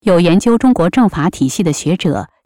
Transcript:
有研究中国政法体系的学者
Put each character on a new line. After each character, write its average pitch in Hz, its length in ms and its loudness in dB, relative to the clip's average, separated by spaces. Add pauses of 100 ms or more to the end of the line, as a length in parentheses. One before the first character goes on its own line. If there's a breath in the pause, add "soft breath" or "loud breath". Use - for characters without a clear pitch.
有 180 200 2
研 175 180 2
究 233 180 2
中 254 160 2
国 170 160 0
政 226 200 2
法 156 200 -2
体 - 200 -4
系 - 140 -4
的 151 100 0
学 170 240 -4
者 135 320 -4 (160)